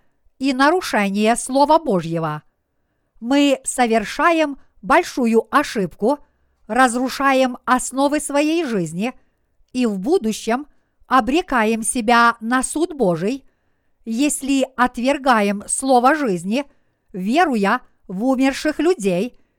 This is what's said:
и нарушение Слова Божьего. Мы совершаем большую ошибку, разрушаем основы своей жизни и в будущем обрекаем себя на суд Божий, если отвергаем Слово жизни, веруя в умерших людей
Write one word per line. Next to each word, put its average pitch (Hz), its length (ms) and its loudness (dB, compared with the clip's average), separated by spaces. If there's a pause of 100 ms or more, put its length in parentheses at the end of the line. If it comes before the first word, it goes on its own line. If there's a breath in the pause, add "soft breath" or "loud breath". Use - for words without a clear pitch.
(380)
и 269 140 -2
нарушение 233 840 0
Слова 277 420 2
Божьего. 165 640 -2 (760)
Мы 269 440 2
совершаем 277 920 0 (240)
большую 233 720 2
ошибку, 247 640 -2 (480)
разрушаем 254 1000 0
основы 269 560 0
своей 302 440 -2
жизни 196 500 -4 (580)
и 247 140 -2
в 202 120 -2
будущем 226 680 -2 (400)
обрекаем 240 760 0
себя 233 580 2
на 247 220 -2
суд 339 300 -4
Божий, 214 520 -2 (600)
если 269 640 -2 (100)
отвергаем 240 920 0
Слово 262 480 2
жизни, 220 520 -2 (460)
веруя 226 680 0 (280)
в 190 160 -6
умерших 269 540 0
людей 240 600 -2 (200)